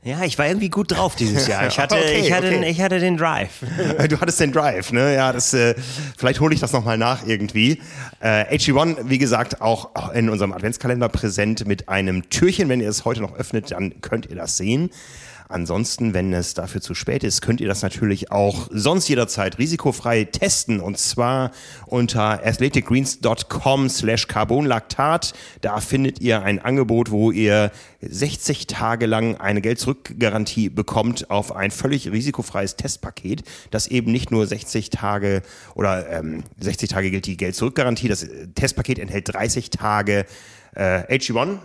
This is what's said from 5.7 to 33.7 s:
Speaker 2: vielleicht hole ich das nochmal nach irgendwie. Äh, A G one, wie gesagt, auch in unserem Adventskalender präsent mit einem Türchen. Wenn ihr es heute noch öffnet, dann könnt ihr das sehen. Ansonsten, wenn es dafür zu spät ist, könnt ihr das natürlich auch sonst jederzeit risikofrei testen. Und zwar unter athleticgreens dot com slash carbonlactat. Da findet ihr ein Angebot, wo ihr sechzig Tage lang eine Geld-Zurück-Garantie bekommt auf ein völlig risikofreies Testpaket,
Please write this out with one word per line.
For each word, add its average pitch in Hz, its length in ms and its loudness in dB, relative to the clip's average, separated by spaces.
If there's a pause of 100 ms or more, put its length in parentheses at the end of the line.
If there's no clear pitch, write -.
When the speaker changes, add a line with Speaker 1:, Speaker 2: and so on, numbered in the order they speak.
Speaker 2:
vielleicht 127 220 2
hole 156 160 6
ich 156 40 0
das 131 140 0
nochmal 113 240 2
nach 120 300 0
irgendwie. 110 520 2 (400)
Äh, 110 360 2
A - 20 2
G 147 140 2
one, 156 320 4
wie 127 160 2
gesagt, 120 420 2
auch - 520 -2
in 113 180 2
unserem 98 220 0
Adventskalender 120 540 -2
präsent 104 600 0
mit 98 200 -2
einem 95 440 0
Türchen. 180 360 2
Wenn 127 140 2
ihr 107 80 -2
es - 160 -4
heute 110 160 -2
noch 98 140 -8
öffnet, - 340 -6
dann 90 320 -6
könnt 113 240 -4
ihr 85 100 -14
das 82 220 -6
sehen. 131 320 0 (600)
Ansonsten, 92 640 -2
wenn 92 180 0
es 87 220 -2
dafür 87 260 -6
zu - 160 -8
spät - 300 -2
ist, - 160 0
könnt - 180 0
ihr - 80 -2
das 101 140 -2
natürlich 98 500 -2
auch 101 400 0
sonst 147 380 2
jederzeit 113 480 0
risikofrei 120 680 0
testen. - 560 0
Und 95 180 -6
zwar 127 540 0 (360)
unter 110 580 2
athleticgreens 131 720 0
dot 113 300 0
com 135 400 2
slash 110 400 0
carbonlactat. 135 1040 0 (260)
Da 104 220 -2
findet 135 400 0
ihr 110 220 4
ein 101 160 2
Angebot, 117 520 2
wo 107 200 4
ihr 104 400 4 (280)
sechzig - 680 -4
Tage 113 400 0
lang 113 340 0
eine 101 180 2
Geld-Zurück-Garantie 110 1080 -2
bekommt 113 600 -2
auf 101 240 -2
ein 98 180 -2
völlig 139 380 -2
risikofreies 107 680 -4
Testpaket, - 640 -8 (280)